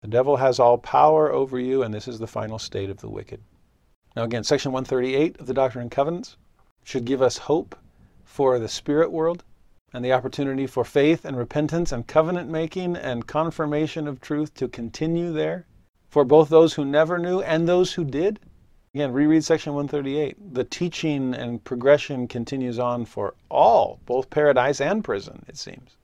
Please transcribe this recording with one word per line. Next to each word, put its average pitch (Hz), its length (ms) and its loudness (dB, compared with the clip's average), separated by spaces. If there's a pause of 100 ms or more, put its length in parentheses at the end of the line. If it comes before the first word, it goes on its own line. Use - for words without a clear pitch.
The 107 60 -14
devil 131 280 2
has 127 220 2
all 120 180 6
power 151 560 4
over 135 280 -2
you, 127 240 0
and 107 100 -6
this 107 140 -10
is 117 100 -12
the 110 80 -8
final 110 320 -8
state 98 320 -8
of 95 80 -12
the 113 100 -14
wicked. 101 320 -12 (760)
Now 117 80 -2
again, 113 180 -4
section 139 300 0
one 131 120 -4
thirty-eight 131 540 0
of 139 80 -16
the 127 80 -4
Doctrine 127 280 -2
and 120 100 -10
Covenants 165 440 -4 (460)
should 123 220 -6
give 127 180 0
us 123 160 2
hope - 400 -4 (460)
for 131 340 0
the 113 80 -6
spirit 151 460 0
world 165 320 -2 (480)
and 123 120 -8
the 127 80 2
opportunity 135 540 -2
for 127 180 -2
faith 151 400 2
and 143 120 -8
repentance 151 560 -2
and 117 160 -8
covenant 160 420 0
making 170 460 -4
and 117 320 -8
confirmation 151 800 -4
of 131 120 -12
truth 147 340 -6
to 131 120 -6
continue 160 680 -4
there 160 320 -4 (440)
for 143 160 4
both 151 240 8
those 160 260 8
who 147 100 -2
never 156 360 2
knew 180 220 -2
and 165 260 0
those 180 240 4
who 175 120 -4
did. 156 360 -2 (520)
Again, 139 200 -4
reread 151 320 4
section 151 300 0
one 143 120 -2
thirty-eight. 143 680 -4
The 123 100 0
teaching 147 680 -4
and 120 300 -8
progression 131 640 2
continues 123 540 -6
on 123 240 -2
for 101 320 -8 (120)
all, 156 560 4
both 127 260 -4
paradise 143 500 2
and 190 240 -2
prison, - 420 -8
it - 100 -20
seems. - 480 -18